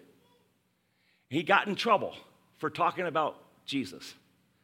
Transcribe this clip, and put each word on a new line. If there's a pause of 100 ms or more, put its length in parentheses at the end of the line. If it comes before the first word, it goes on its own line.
(1300)
He
got
in
trouble (440)
for
talking
about (280)
Jesus. (500)